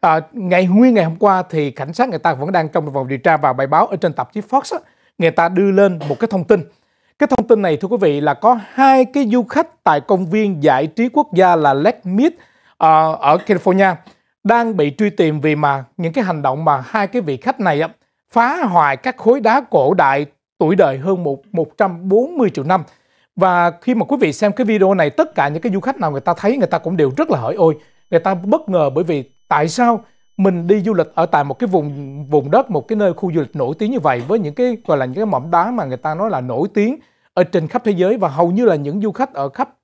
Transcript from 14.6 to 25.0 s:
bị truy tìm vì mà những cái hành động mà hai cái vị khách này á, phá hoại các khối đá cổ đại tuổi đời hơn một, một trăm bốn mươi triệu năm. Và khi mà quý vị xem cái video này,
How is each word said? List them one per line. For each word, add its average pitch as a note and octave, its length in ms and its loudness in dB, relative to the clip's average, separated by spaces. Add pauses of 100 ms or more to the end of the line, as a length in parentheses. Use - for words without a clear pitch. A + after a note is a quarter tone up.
bị D3 200 0
truy G#3 120 2
tìm D#3 320 0
vì D3+ 140 0
mà C#3+ 280 -2 (140)
những E3 160 -4
cái B3 100 -2
hành E3+ 180 -4
động C#3+ 240 -2
mà C#3 200 0
hai G3+ 220 -4
cái A#3+ 140 -4
vị D3 160 -4
khách - 220 -6
này D#3+ 220 0
á, D#3+ 80 -4 (420)
phá C4 320 0
hoại D#3+ 340 2
các - 200 -6
khối B3+ 220 2
đá A#3 300 2
cổ D3 240 2
đại C#3+ 320 2 (320)
tuổi E3 180 0
đời D3+ 220 2
hơn F3 260 -2
một, C#3+ 180 -4 (100)
một E3 260 -4
trăm F#3 320 -2
bốn C4 280 0
mươi A3+ 120 2
triệu C#3 140 -6
năm. F3 200 0 (520)
Và F3 360 2 (100)
khi B3 140 -2
mà G#3+ 100 -2
quý C4+ 140 -2
vị D#3 140 0
xem G#3 180 0
cái A3+ 140 -4
video G3+ 280 2
này, E3 160 0